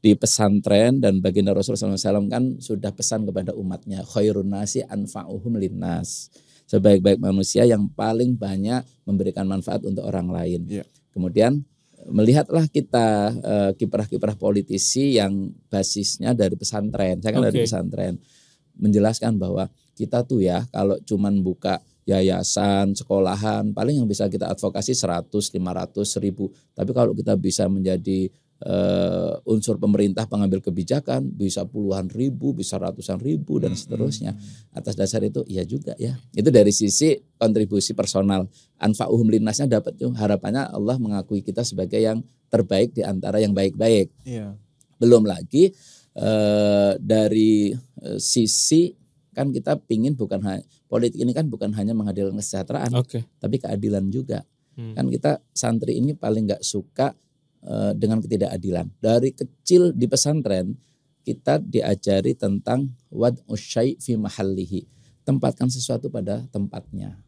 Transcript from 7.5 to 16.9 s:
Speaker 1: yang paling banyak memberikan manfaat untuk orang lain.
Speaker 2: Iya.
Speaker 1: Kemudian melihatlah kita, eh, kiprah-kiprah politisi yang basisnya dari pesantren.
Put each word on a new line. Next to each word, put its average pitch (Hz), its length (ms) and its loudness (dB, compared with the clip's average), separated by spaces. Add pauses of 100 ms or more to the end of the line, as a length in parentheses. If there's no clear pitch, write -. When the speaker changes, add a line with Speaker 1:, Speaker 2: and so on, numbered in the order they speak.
Speaker 1:
yang 110 240 4
paling 113 460 0
banyak 107 480 -4 (220)
memberikan 95 420 -2
manfaat 95 380 -4
untuk 98 200 -6
orang 95 240 -4
lain. 87 380 -4
Speaker 2:
Iya. 101 180 -8 (260)
Speaker 1:
Kemudian 107 520 0 (420)
melihatlah 139 600 4
kita, 123 420 0 (280)
eh, 104 380 0
kiprah-kiprah 104 600 -2
politisi 101 800 0
yang 101 220 2 (320)
basisnya 101 640 -2
dari 104 240 2
pesantren. 101 640 -4